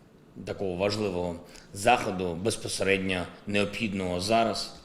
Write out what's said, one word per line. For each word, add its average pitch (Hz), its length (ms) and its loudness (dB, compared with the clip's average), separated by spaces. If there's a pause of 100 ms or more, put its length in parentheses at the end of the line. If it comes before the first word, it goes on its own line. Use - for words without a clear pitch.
(460)
такого 98 300 -4
важливого 90 640 0 (340)
заходу, 101 600 2
безпосередньо 95 880 0 (220)
необхідного 101 720 0
зараз 110 640 2